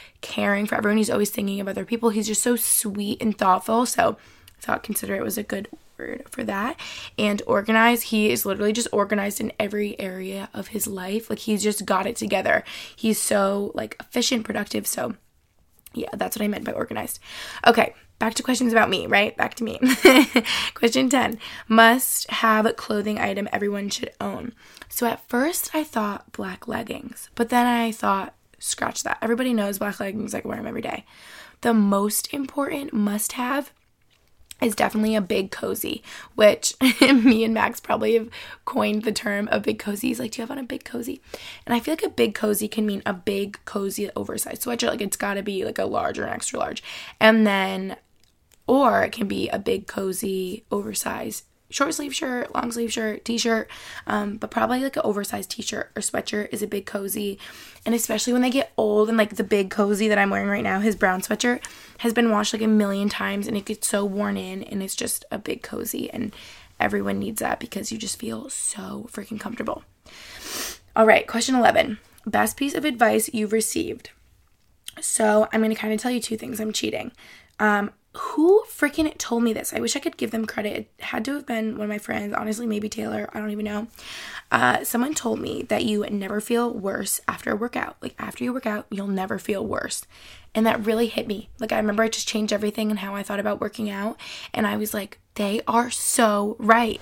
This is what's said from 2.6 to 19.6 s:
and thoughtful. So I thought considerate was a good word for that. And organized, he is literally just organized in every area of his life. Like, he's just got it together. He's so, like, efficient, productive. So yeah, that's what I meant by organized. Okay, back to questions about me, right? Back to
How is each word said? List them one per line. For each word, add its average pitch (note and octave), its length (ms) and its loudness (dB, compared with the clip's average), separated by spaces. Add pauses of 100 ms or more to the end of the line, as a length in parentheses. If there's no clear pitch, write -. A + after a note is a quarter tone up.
and G#3+ 140 0
thoughtful. G#3+ 500 4
So - 320 2 (400)
I - 20 -20
thought - 220 -2
considerate G3+ 400 -4
was G#3+ 160 -4
a G#3 40 -2
good G#3 260 -6 (300)
word C4 300 -10
for - 160 -8
that. G#3+ 340 -4 (380)
And G#3 300 2
organized, A3+ 580 4
he G#3+ 260 2
is A3+ 140 0
literally G#3 300 0
just A#3 180 -2
organized G3+ 480 0
in G#3+ 180 -4
every G#3 400 -2
area F#3+ 540 -8
of G3+ 160 -8
his - 180 -4
life. G3 440 -4
Like, G#3 80 -4
he's G#3+ 240 0
just G#3 240 0
got F#3+ 200 2
it - 100 -6
together. G3 460 2 (320)
He's A3 240 2
so, G3+ 560 2
like, G#3+ 260 -8
efficient, A#3 440 0
productive. G#3 420 -4
So - 280 -4 (800)
yeah, - 180 -6
that's F#3+ 240 -4
what G#3 80 -2
I G#3 40 2
meant G3+ 160 -2
by - 80 -4
organized. - 460 -4 (480)
Okay, - 280 6 (240)
back A3 160 0
to B3 80 -4
questions B3 300 0
about A3 180 6
me, F3 160 -2
right? G3+ 300 4
Back - 180 -2
to A3+ 100 -6